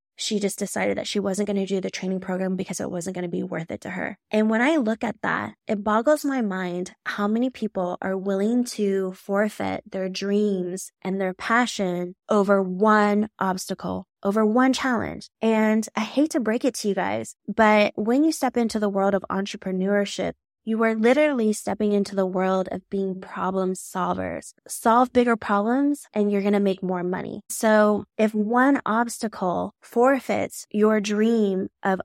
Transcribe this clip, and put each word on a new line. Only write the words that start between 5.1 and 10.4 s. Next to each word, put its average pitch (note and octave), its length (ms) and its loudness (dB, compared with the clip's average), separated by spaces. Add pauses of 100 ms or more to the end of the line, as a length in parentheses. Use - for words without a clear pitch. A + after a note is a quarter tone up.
that, G3+ 320 -4 (140)
it G#3 160 -2
boggles A#3 400 2
my C4+ 180 -2
mind F#3 520 -4 (120)
how G#3 220 -2
many A#3 200 2
people F#3+ 540 -4
are F#3+ 140 -2
willing G3+ 480 0
to G3 480 -2
forfeit G3 760 -2
their F#3+ 200 -6
dreams G3 840 -2 (100)